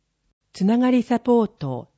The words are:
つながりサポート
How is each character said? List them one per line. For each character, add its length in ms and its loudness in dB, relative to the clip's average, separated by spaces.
つ 120 -4
な 120 2
が 140 2
り 120 2
サ 180 -2
ポ 240 2
ー 20 0
ト 520 -10